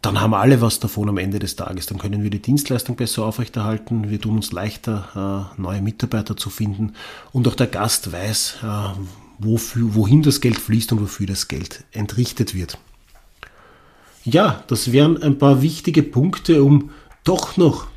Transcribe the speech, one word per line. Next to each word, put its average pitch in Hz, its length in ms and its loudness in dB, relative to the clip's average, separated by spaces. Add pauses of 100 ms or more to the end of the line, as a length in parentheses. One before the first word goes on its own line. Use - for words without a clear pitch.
dann 101 180 0
haben 110 140 2
alle 117 260 6
was 113 200 0
davon 107 280 -4
am 101 80 -2
Ende 98 220 -2
des 98 160 -6
Tages. 90 320 -10
Dann 95 120 -8
können 104 260 -4
wir 104 60 -2
die 101 120 -6
Dienstleistung 131 540 0
besser 113 280 -4
aufrechterhalten, 110 880 -4
wir 104 100 -4
tun 110 160 -2
uns 104 140 -2
leichter, 98 1040 -6
äh, - 40 -12
neue 95 200 -4
Mitarbeiter 107 560 -4
zu - 140 -8
finden 104 440 -4 (380)
und 123 140 2
auch 127 80 2
der 123 140 0
Gast 92 440 -4
weiß, 101 500 -4
äh, 117 40 -8 (720)
wofür, 110 560 0
wohin 110 280 6
das 143 180 2
Geld 117 180 2
fließt - 340 0
und 110 100 2
wofür 101 240 -4
das 95 200 -4
Geld - 460 -10
entrichtet 110 600 -4
wird. 90 240 -8 (1500)
Ja, 147 420 2
das 120 260 -2
wären 147 300 4
ein 139 160 2
paar 139 240 6
wichtige 156 400 2
Punkte, 156 640 2
um 143 260 6 (340)
doch - 320 0
noch 170 300 4 (100)